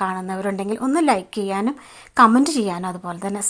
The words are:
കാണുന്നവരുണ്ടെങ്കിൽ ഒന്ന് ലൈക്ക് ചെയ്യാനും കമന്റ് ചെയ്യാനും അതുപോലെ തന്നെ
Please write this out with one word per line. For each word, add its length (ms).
കാണുന്നവരുണ്ടെങ്കിൽ 840
ഒന്ന് 240
ലൈക്ക് 280
ചെയ്യാനും 380
കമന്റ് 360
ചെയ്യാനും 360
അതുപോലെ 340
തന്നെ 240